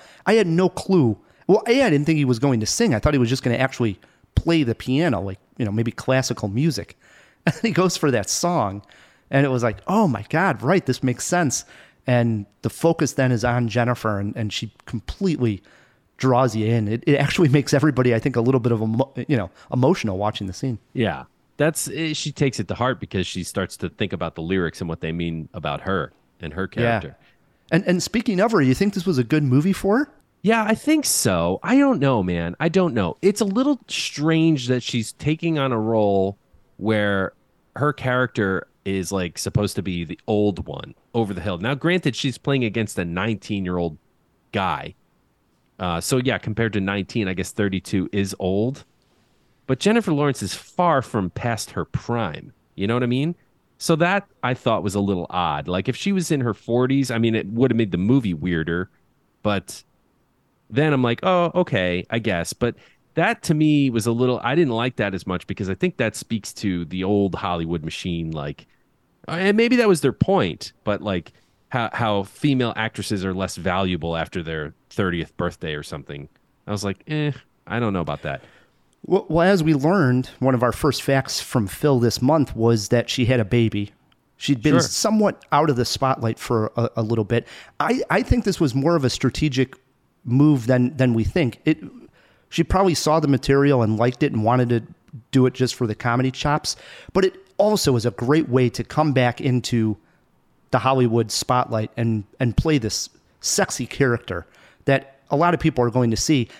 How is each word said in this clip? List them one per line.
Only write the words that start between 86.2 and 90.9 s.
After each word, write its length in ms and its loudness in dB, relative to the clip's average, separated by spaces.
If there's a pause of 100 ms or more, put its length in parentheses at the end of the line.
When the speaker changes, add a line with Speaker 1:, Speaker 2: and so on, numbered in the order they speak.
Speaker 1:
for 380 0
a, 200 0
a 60 0
little 220 0
bit. 220 0 (340)
I, 280 0
I 140 2
think 220 2
this 160 0
was 140 2
more 220 2
of 80 0
a 60 2
strategic 640 -2 (480)
move 440 4
than, 280 2